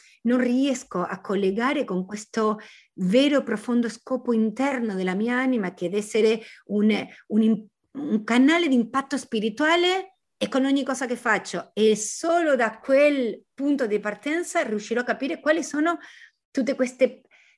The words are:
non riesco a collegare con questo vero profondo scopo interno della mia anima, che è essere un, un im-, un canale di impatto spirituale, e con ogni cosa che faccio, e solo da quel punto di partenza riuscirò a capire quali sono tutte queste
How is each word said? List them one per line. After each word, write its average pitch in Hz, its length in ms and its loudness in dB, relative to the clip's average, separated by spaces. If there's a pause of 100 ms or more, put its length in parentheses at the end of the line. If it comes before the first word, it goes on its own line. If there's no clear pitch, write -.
(260)
non 240 140 2
riesco 254 640 0
a 190 180 -6
collegare 214 640 -2
con 185 220 -4
questo 214 520 -4 (360)
vero 254 500 2
profondo 226 460 -2
scopo 254 420 -6
interno 226 640 -2
della 185 200 -2
mia 233 220 -2
anima, 247 360 0
che 175 160 -6
è 180 80 -6
essere 214 420 2 (280)
un, 208 380 2 (220)
un 214 140 2
im-, 220 260 2 (280)
un 220 280 -2
canale 294 460 4
di 262 60 2
impatto 262 420 -2
spirituale, 330 1000 -2 (180)
e - 100 -4
con 262 160 0
ogni 277 220 0
cosa 262 220 -4
che 233 100 -4
faccio, 196 560 -4
e 214 240 4
solo 330 580 0
da 226 240 0
quel 269 640 2 (100)
punto 277 320 -2
di 208 140 -2
partenza 302 600 -4
riuscirò 226 400 -4
a - 20 -4
capire 240 380 -4
quali 311 200 0
sono 311 360 -2 (520)
tutte 269 260 0
queste 254 480 0 (340)